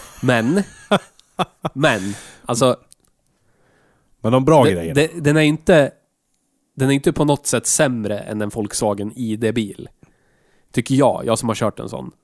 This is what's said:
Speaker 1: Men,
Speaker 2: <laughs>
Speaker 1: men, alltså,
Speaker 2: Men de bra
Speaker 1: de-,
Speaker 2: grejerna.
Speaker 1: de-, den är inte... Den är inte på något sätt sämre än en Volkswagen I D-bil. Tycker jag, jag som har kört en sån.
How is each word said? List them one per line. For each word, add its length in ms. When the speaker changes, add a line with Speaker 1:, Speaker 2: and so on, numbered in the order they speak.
Speaker 1:
Men, 420
Speaker 2:
<laughs> 600
Speaker 1:
men, 280
alltså, 320
Speaker 2:
Men 100
de 140
bra 180
Speaker 1:
de-, 80
Speaker 2:
grejerna. 220
Speaker 1:
de-, 260
den 180
är 40
inte... 500
Den 140
är 40
inte 200
på 120
något 220
sätt 200
sämre 520
än 220
en 80
Volkswagen 680
I 200
D-bil. 540
Tycker 240
jag, 300
jag 140
som 100
har 60
kört 240
en 100
sån. 220